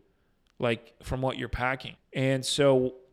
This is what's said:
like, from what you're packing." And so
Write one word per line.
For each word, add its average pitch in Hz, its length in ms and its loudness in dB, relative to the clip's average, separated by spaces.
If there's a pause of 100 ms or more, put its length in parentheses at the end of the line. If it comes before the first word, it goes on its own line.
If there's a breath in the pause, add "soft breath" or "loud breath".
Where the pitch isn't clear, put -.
(580)
like, 117 360 -2 (100)
from 131 180 -6
what 127 160 -4
you're 127 100 -8
packing." 127 460 -4 (180)
And 131 320 0
so 131 520 4 (160)